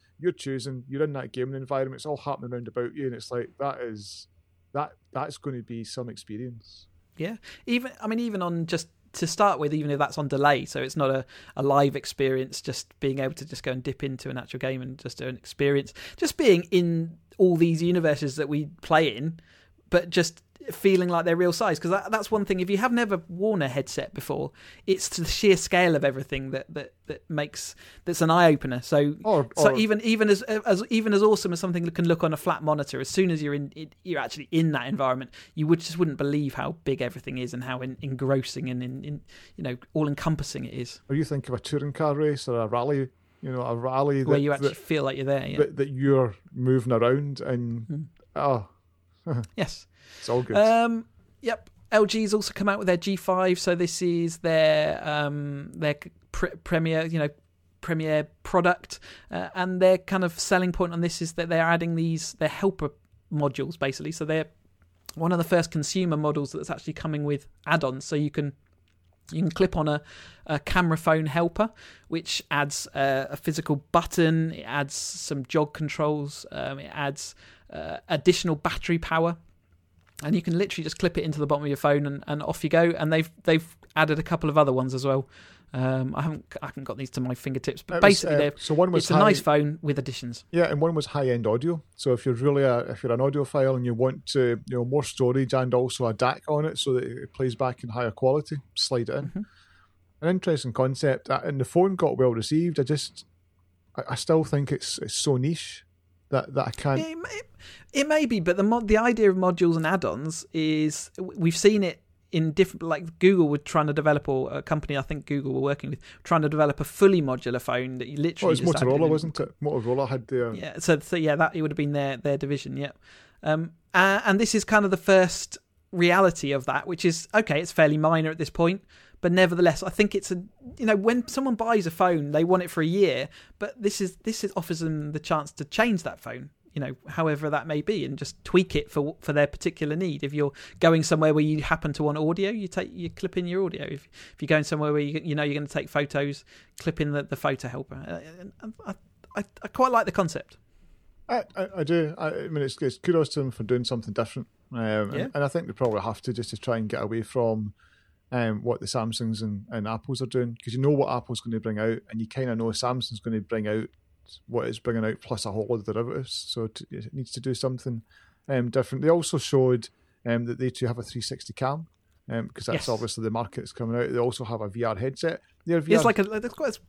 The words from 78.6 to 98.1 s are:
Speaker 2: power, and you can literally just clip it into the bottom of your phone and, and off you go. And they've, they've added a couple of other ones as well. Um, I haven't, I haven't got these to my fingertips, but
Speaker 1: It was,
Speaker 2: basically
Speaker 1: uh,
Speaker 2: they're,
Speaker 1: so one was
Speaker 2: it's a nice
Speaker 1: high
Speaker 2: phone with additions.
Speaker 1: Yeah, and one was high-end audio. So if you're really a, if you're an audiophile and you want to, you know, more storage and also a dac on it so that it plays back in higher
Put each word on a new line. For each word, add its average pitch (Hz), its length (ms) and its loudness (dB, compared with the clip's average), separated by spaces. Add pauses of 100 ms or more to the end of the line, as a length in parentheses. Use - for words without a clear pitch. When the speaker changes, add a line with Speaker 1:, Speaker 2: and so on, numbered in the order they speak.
Speaker 2:
power, 165 380 0 (840)
and 151 120 0
you 175 60 2
can 170 160 -2
literally 190 260 -2
just 156 160 -8
clip 175 180 0
it 147 60 0
into 151 160 -4
the 147 80 0
bottom 147 160 0
of 147 40 -4
your 139 100 -2
phone 147 280 2
and, 143 220 -6
and 147 160 -4
off - 200 -4
you 156 60 -2
go. 170 280 6
And 156 140 0
they've, 160 180 2 (140)
they've 160 340 2 (180)
added 156 240 4
a 156 40 -4
couple 160 260 -2
of 147 80 2
other 143 160 6
ones 131 200 0
as 131 120 -4
well. 135 220 2 (460)
Um, 131 420 -2
I - 60 -2
haven't, 156 240 -4 (160)
I 143 60 -10
haven't 139 180 -14
got - 120 -10
these 131 140 -10
to - 100 -4
my 127 140 -2
fingertips, - 460 -6
but - 140 -6
Speaker 1:
It - 20 0
was, 175 40 0 (100)
Speaker 2:
basically 175 240 2
Speaker 1:
uh, - 20 4
Speaker 2:
they're, 147 180 2
Speaker 1:
so - 180 -4
one 180 200 6
was 165 120 4
Speaker 2:
it's - 60 -2
a 165 80 6
nice 202 200 6
Speaker 1:
high - 40 -6
Speaker 2:
phone 147 380 2
with 147 180 -2
additions. 123 520 -8
Speaker 1:
Yeah, 170 200 2
and 147 80 -2
one 165 160 2
was 151 120 -2
high-end 123 380 0
audio. 131 380 0 (140)
So 131 160 2
if 120 120 -2
you're 127 100 2
really 139 280 2
a, 123 140 4 (140)
if - 120 -8
you're 123 80 -2
an 117 80 2
audiophile 135 560 2
and 123 100 -2
you 120 80 0
want 123 340 0
to, 120 420 2
you 127 80 -4
know, 120 80 -2
more 139 180 0
storage 127 500 0
and 127 200 2
also 123 320 0
a 113 80 0
dac 127 340 0
on 151 160 0
it 160 140 -4
so 135 160 0
that 123 100 2
it - 300 -10
plays 127 220 -2
back 127 280 -2
in 123 60 -10
higher 117 220 -2